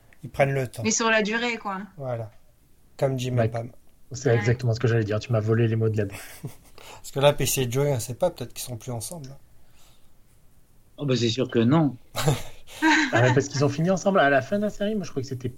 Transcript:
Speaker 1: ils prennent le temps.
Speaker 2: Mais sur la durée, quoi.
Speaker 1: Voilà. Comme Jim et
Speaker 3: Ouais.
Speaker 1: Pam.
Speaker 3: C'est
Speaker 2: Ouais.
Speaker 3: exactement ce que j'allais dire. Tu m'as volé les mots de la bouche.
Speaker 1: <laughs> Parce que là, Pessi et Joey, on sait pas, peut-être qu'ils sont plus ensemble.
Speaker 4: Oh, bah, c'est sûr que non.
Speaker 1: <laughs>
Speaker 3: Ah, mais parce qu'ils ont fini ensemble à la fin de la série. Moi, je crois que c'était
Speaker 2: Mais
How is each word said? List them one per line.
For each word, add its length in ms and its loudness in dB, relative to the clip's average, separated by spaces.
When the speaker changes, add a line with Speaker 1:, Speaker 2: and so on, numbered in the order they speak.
Speaker 1:
ils 60 -14
prennent 240 0
le 140 -2
temps. 160 -10
Speaker 2:
Mais 80 0
sur 180 0
la 120 4
durée, 360 -2
quoi. 220 -8
Speaker 1:
Voilà. 320 -6
Comme 220 0
Jim 180 -2
et 40 4
Speaker 3:
Ouais. 80 2
Speaker 1:
Pam. 220 -8
Speaker 3:
C'est 160 -2
Speaker 2:
Ouais. 80 6
Speaker 3:
exactement 360 2
ce 60 -2
que 80 2
j'allais 180 2
dire. 140 -2
Tu 140 -4
m'as 80 2
volé 260 2
les 80 0
mots 140 2
de 80 0
la 80 0
bouche. 380 -12
Speaker 1:
<laughs> 40 -10
Parce 100 -14
que 80 -6
là, 140 6
Pessi 280 0
et 100 -2
Joey, 200 0
on 80 -2
sait 160 -8
pas, 140 0
peut-être 240 -10
qu'ils 100 -12
sont 140 -8
plus 140 -12
ensemble. 440 -10
Speaker 4:
Oh, 40 -2
bah, 120 4
c'est 120 2
sûr 200 -2
que 100 2
non. 360 4
Speaker 1:
<laughs> 140 -2
Speaker 3:
Ah, 120 4
mais 100 6
parce 160 2
qu'ils 160 0
ont 40 2
fini 200 0
ensemble 300 2
à 100 6
la 140 4
fin 160 -4
de 40 0
la 60 -2
série. 240 -4
Moi, 100 -2
je 60 -8
crois 140 -4
que 40 -10
c'était 220 -6
Speaker 2:
Mais 80 -10